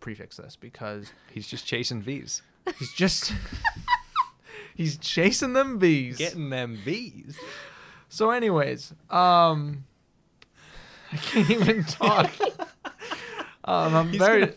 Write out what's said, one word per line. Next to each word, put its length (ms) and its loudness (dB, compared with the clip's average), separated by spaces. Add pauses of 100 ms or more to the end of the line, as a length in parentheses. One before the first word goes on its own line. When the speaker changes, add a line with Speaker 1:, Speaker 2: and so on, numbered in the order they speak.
Speaker 1:
prefix 360 -14
this 200 -20
because 540 -14 (220)
Speaker 2:
He's 140 -12
just 200 -12
chasing 360 -4
V's. 400 -10 (360)
Speaker 1:
he's 140 -10
just, 400 0 (680)
<laughs> 720 -8
he's 240 -4
chasing 560 0
them 240 0
V's. 400 2
Speaker 2:
Getting 320 -6
them 340 -6
V's. 540 -10 (720)
Speaker 1:
So 220 0
anyways, 640 0 (180)
um, 720 4 (1300)
I 40 -6
can't 340 2
even 340 4
talk. 520 2
Speaker 3:
<laughs> 40 -8 (1300)
Speaker 1:
Um, 280 2
I'm 140 4
Speaker 2:
He's 100 0
Speaker 1:
very 220 6
Speaker 2:
gonna, 140 2